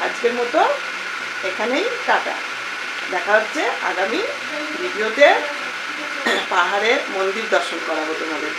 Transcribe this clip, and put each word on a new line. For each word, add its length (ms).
আজকের 340
মতো 200
এখানেই 360
টাটা, 280
দেখা 240
হচ্ছে 240
আগামী 300
ভিডিওতে। 460
পাহাড়ের 500
মন্দির 300
দর্শন 320
করাবো 240
তোমাদের 380